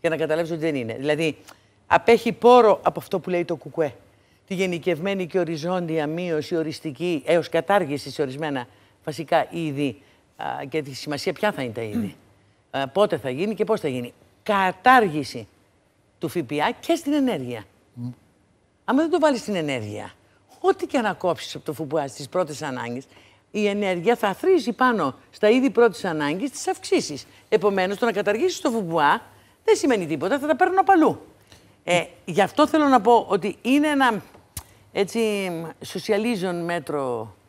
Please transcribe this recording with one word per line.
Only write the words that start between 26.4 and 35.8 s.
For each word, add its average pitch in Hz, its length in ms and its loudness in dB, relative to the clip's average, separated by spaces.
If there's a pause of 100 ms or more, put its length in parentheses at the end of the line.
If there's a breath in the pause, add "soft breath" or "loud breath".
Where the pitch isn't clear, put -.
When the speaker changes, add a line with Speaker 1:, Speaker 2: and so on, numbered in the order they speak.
Speaker 1:
τις - 160 -8
αυξήσεις. - 580 -2 (240 soft breath)
Επομένως, 190 480 2
το 247 80 0
να 226 60 2
καταργήσεις 208 500 -2
το 294 100 0
φ 190 220 -4
π 170 60 0
α 156 200 4 (440 soft breath)
δεν 440 120 6
σημαίνει 226 300 2
τίποτα, 160 340 -2
θα 285 80 -4
τα 311 80 2
παίρνουν 370 240 2
απ' 381 120 2
αλλού. 311 300 4 (640 soft breath)
Ε, 175 200 2 (220)
γι' 185 160 0
αυτό 285 260 4
θέλω 302 200 2
να 254 140 6
πω 226 280 4
ότι 190 320 -2
είναι 285 260 2
ένα, 262 340 2 (720 soft breath)
έτσι, 202 280 -2 (640)